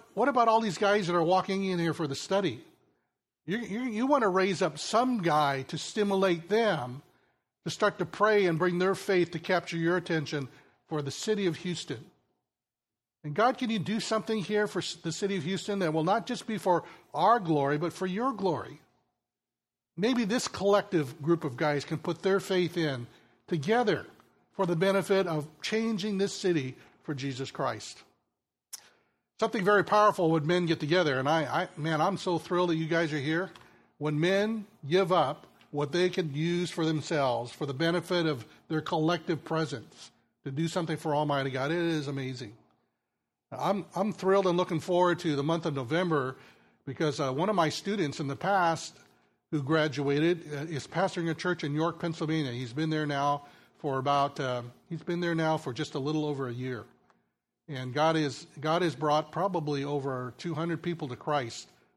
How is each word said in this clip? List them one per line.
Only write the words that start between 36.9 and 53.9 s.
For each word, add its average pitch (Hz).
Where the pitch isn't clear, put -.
for -
the 139
benefit 170
of 139
their 156
collective 165
presence, 147
to 139
do 160
something 160
for 151
Almighty 143
God. 131
It 170
is 165
amazing. 131
I'm, 165
I'm 196
thrilled 190
and 175
looking 175
forward 175
to 156
the 139
month 165
of 151
November 139
because, 147
uh, 135
one 165
of 214
my 170
students 160
in 139
the 139
past 175
who 151
graduated, 151
uh, 143
is 147
pastoring 175
a 160
church 170
in 143
York, 160
Pennsylvania. 160
He's 123
been 156
there 156
now 143
for 135